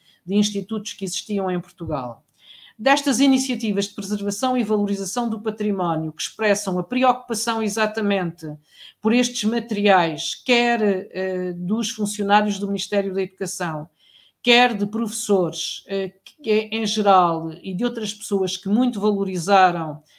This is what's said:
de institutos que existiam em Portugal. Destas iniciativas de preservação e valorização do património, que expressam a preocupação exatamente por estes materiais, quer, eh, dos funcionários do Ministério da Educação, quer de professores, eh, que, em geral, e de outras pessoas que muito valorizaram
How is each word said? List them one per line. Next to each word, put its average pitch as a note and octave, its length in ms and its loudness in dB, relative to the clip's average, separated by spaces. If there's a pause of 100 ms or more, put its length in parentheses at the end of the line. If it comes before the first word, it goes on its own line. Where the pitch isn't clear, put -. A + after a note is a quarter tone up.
(260)
de F#3 100 -2
institutos G#3 580 -2
que - 120 -8
existiam F#3+ 460 -4
em F3+ 80 -2
Portugal. C#3+ 640 -8 (520)
Destas C4+ 420 2
iniciativas B3 640 2
de - 80 -12
preservação G3+ 640 -2
e A#3+ 60 2
valorização G3+ 640 -2
do G#3+ 100 -4
património, F#3+ 720 -2
que - 120 -10
expressam G3+ 560 0
a F3 40 -2
preocupação B3 800 0
exatamente G3+ 920 -2 (480)
por G#3+ 140 2
estes B3 300 2
materiais, G3+ 880 2
quer, A#3+ 480 2 (300)
eh, F#3 420 -4
dos F#3+ 380 -4
funcionários G#3 640 2
do G3 100 -4
Ministério G3 460 -2
da F#3+ 80 0
Educação, F3 640 -6 (540)
quer A#3+ 320 6
de G3+ 140 -2
professores, G#3 1000 -2
eh, G3 260 -6 (280)
que, G#3+ 300 0
em A3 140 -2
geral, F3+ 640 4 (100)
e F#3+ 140 -8
de G#3 100 -2
outras A#3 280 -4
pessoas F#3+ 440 -4
que - 100 -12
muito A#3 320 2
valorizaram F#3 1000 2 (180)